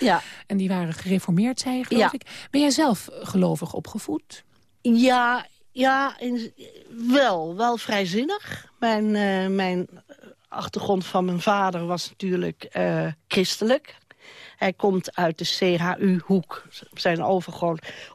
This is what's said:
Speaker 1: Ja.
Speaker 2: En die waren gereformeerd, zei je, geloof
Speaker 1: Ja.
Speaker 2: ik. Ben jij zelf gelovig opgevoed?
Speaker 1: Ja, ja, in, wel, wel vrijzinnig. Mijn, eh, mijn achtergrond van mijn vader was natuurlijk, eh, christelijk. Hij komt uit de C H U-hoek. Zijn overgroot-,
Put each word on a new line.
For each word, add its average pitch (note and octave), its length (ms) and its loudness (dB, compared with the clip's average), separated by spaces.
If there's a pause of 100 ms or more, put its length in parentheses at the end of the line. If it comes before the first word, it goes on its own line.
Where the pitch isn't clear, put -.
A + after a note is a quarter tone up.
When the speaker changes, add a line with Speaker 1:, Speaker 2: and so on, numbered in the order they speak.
Speaker 1:
Ja. G3+ 220 4 (240)
Speaker 2:
En G3+ 100 -2
die F#3+ 120 0
waren F3 240 -2
gereformeerd, F#3 680 0
zei B3+ 160 -4
je, B3+ 80 -4
geloof A3+ 180 2
Speaker 1:
Ja. F#3 100 4
Speaker 2:
ik. - 380 -12
Ben C#4 100 2
jij D4 100 6
zelf C4+ 420 2
gelovig F3 600 -2
opgevoed? - 720 -8 (360)
Speaker 1:
Ja, A#3+ 680 4 (260)
ja, C4+ 460 2
in, A#3+ 340 -6 (580)
wel, F#3 460 4
wel A#3+ 200 2
vrijzinnig. A3 1000 -4
Mijn, G#3+ 380 2
eh, F#3+ 300 0
mijn F#3 420 0 (600)
achtergrond - 580 -4
van F#3 180 0
mijn F3+ 160 -2
vader F#3+ 460 0
was F3 220 -4
natuurlijk, F3+ 560 -4
eh, E3 420 -2 (220)
christelijk. A3 680 0 (600)
Hij F#3+ 160 -2
komt F#3+ 440 0
uit E3 220 0
de F#3+ 380 0
C E3 40 -2
H F3 180 -2
U-hoek. F#3 640 0 (320)
Zijn E3+ 280 0
overgroot-, E3+ 720 -2 (220)